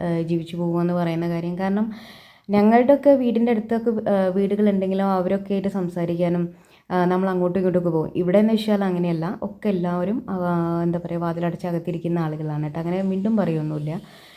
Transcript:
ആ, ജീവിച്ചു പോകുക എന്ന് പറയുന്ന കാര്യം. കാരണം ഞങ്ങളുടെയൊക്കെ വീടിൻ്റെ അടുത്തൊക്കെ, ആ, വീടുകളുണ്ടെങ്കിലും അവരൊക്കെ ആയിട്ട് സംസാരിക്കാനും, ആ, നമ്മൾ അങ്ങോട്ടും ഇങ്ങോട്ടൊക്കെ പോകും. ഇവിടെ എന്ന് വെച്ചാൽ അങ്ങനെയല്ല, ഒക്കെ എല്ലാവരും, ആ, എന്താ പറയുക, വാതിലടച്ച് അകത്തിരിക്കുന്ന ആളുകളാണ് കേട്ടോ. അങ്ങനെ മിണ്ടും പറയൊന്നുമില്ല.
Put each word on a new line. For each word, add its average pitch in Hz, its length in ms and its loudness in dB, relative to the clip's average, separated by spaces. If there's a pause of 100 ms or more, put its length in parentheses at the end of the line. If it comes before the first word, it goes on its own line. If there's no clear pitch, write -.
ആ, 170 160 0
ജീവിച്ചു 165 360 -4
പോകുക 170 240 0
എന്ന് 175 120 0
പറയുന്ന 170 360 -2
കാര്യം. 170 300 -4
കാരണം 202 340 -2 (560)
ഞങ്ങളുടെയൊക്കെ 240 600 6
വീടിൻ്റെ 240 420 4
അടുത്തൊക്കെ, 220 580 -2
ആ, 190 180 2
വീടുകളുണ്ടെങ്കിലും 196 800 2
അവരൊക്കെ 196 480 0
ആയിട്ട് 196 140 -2
സംസാരിക്കാനും, 175 1000 -2 (240)
ആ, 180 120 2
നമ്മൾ 185 240 2
അങ്ങോട്ടും 180 300 0
ഇങ്ങോട്ടൊക്കെ 180 300 2
പോകും. 160 260 -2
ഇവിടെ 180 240 4
എന്ന് 220 140 4
വെച്ചാൽ 214 300 2
അങ്ങനെയല്ല, 175 580 -2
ഒക്കെ 208 280 -6
എല്ലാവരും, 180 600 -2
ആ, 190 60 -4 (480)
എന്താ 170 220 0
പറയുക, 170 160 -4
വാതിലടച്ച് 170 460 -4
അകത്തിരിക്കുന്ന 170 520 -4
ആളുകളാണ് 151 440 -4
കേട്ടോ. 151 160 -6
അങ്ങനെ 175 220 -2
മിണ്ടും 190 360 0
പറയൊന്നുമില്ല. 156 540 -2 (460)